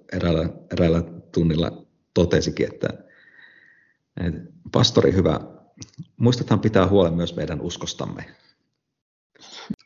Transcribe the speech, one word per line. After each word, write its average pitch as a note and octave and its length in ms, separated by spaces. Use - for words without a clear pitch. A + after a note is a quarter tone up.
eräällä, E2 360
eräällä E2+ 320
tunnilla E2 520
totesikin, - 600
että, - 140
että D#2+ 160
pastori - 420
hyvä, F2 260
muistetaan A#2 420
pitää F#2+ 280
huolen F#2 260
myös E2+ 220
meidän D#2 260
uskostamme. - 760